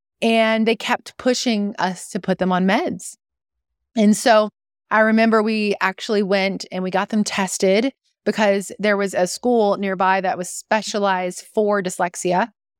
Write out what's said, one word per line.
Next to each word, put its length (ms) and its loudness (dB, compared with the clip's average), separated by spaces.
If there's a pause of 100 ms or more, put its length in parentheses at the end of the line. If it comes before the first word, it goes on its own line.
(220)
And 460 2
they 80 4
kept 420 -6
pushing 640 -2
us 300 -4
to 100 -6
put 180 -2
them 140 0
on 160 2
meds. 500 -2 (800)
And 200 4
so 340 4 (420)
I 80 4
remember 420 4
we 400 0
actually 420 0
went 480 -2
and 120 -6
we 80 -4
got 180 -2
them 140 0
tested 680 0 (320)
because 540 0
there 180 0
was 160 -2
a 140 0
school 500 0
nearby 440 0
that 160 -2
was 120 -8
specialized 1040 -4
for 280 2
dyslexia. 720 -2 (280)